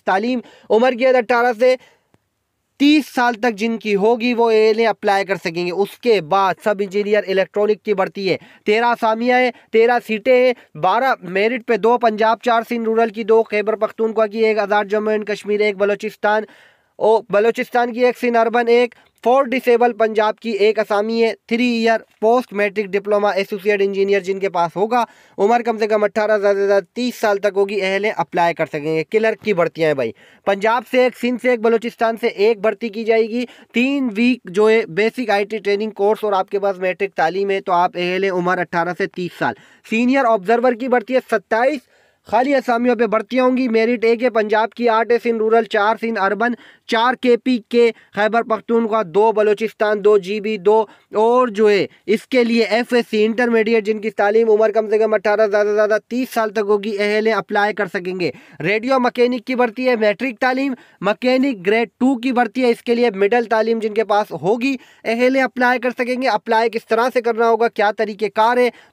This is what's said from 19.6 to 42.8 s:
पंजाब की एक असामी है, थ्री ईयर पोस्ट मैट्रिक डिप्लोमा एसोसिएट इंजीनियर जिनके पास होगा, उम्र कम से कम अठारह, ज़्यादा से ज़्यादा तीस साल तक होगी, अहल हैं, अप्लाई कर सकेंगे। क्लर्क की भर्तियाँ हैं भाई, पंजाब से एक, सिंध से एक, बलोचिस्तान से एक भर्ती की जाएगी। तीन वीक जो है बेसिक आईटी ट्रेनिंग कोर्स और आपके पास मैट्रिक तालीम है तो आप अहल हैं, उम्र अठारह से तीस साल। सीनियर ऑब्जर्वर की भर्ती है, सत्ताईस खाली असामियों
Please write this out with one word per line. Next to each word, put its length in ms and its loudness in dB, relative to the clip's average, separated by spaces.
पंजाब 360 0
की 240 -8
एक 200 2
असामी 400 -2
है, 120 2
थ्री 160 0
ईयर 380 0
पोस्ट 320 0
मैट्रिक 380 -4
डिप्लोमा 420 0
एसोसिएट 480 -2
इंजीनियर 400 0
जिनके 280 -4
पास 260 -2
होगा, 300 -2
उम्र 240 2
कम 160 -4
से 100 -2
कम 160 0
अठारह, 340 0
ज़्यादा 220 0
से 60 0
ज़्यादा 200 2
तीस 240 -4
साल 180 0
तक 180 -2
होगी, 240 0
अहल 260 -2
हैं, 100 0
अप्लाई 380 0
कर 120 -4
सकेंगे। 400 -4
क्लर्क 340 0
की 140 -2
भर्तियाँ 340 0
हैं 100 2
भाई, 160 -4
पंजाब 360 0
से 220 2
एक, 100 -2
सिंध 240 -4
से 140 0
एक, 80 -2
बलोचिस्तान 560 0
से 120 -2
एक 200 2
भर्ती 280 -2
की 140 -8
जाएगी। 420 0
तीन 380 0
वीक 380 0
जो 180 2
है 240 2
बेसिक 400 -2
आईटी 280 -2
ट्रेनिंग 340 -2
कोर्स 300 0
और 100 -2
आपके 260 -2
पास 220 -2
मैट्रिक 360 -4
तालीम 340 0
है 100 -2
तो 120 -6
आप 240 0
अहल 260 -2
हैं, 100 0
उम्र 260 -2
अठारह 340 -4
से 140 -4
तीस 320 -10
साल। 160 -2
सीनियर 420 0
ऑब्जर्वर 480 2
की 140 -6
भर्ती 240 0
है, 60 2
सत्ताईस 500 -2
खाली 240 0
असामियों 420 0